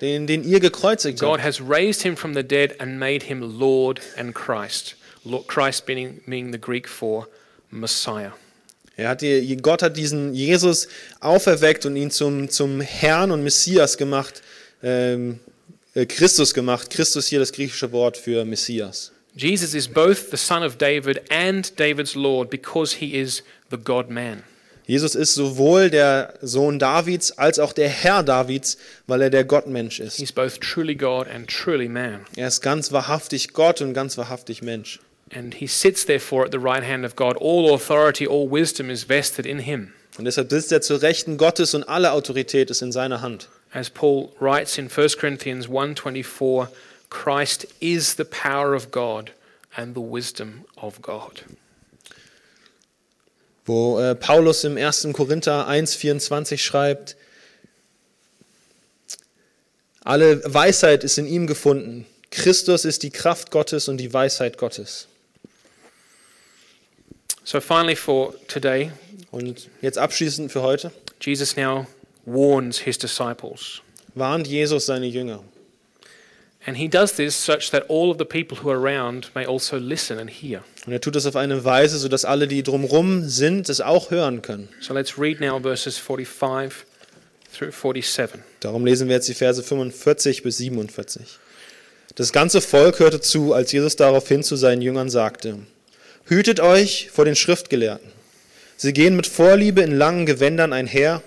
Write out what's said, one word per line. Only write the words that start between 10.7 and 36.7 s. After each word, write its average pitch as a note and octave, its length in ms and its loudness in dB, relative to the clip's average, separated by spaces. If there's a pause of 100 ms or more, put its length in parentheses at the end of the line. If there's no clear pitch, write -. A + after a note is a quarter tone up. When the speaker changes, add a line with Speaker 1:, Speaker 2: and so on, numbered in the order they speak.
Speaker 1:
auferweckt D#3+ 640 4
und C#3+ 100 -4
ihn C#3+ 160 -4
zum, C#3+ 380 -2
zum C#3 320 -2
Herrn D#3+ 500 2
und D3+ 120 -2
Messias D3+ 540 2
gemacht, C#3 440 -4 (420)
ähm, B2 560 -2 (560)
äh, B2+ 100 2
Christus D3+ 480 4
gemacht. B2 360 -2
Christus D3+ 380 0
hier C#3+ 120 0
das C3+ 140 0
griechische C3 400 -6
Wort A#2+ 240 2
für A2+ 260 -2
Messias. A2 680 -6 (240)
Speaker 2:
Jesus D#3+ 380 -2
is C#3 140 -4
both E3+ 420 4
the C#3 80 -8
son E3+ 240 0
of C#3+ 160 -4
David C#3 440 0 (100)
and F#3 480 -2
David's D3+ 360 0
Lord C3+ 340 0
because D3 480 -4
he C#3+ 200 -6
is C3 260 -6 (280)
the B2+ 60 -8
God-man. A#2+ 680 -6 (420)
Speaker 1:
Jesus C#3+ 300 0
ist D3+ 180 2
sowohl C#3+ 560 4
der C#3+ 520 2
Sohn C#3 360 0
Davids D#3+ 600 0
als D#3 200 2
auch D3 140 0
der D3 160 0
Herr F3+ 340 2
Davids, C3 560 0 (300)
weil B2+ 140 2
er C3+ 80 4
der C3 160 4
Gottmensch C3 560 -2
ist. - 160 -12
Speaker 2:
He's C#3 160 -10
both C3 260 -4
truly D#3 340 -4
God C3 360 -4
and A#2+ 200 -14
truly C#3 380 -4
man. A#2 380 -8 (100)
Speaker 1:
Er B2+ 140 -6
ist - 120 -2
ganz D3 300 -2
wahrhaftig C#3+ 600 -4
Gott E3 260 4
und C3+ 140 -6
ganz C3+ 240 -6
wahrhaftig A#2+ 440 -12
Mensch. A#2 380 -12 (340)
Speaker 2:
And A#2+ 220 -14
he C#3 120 -12
sits - 380 0
therefore C3 400 0
at G#2+ 60 -8
the C3 80 -4
right B2+ 240 -2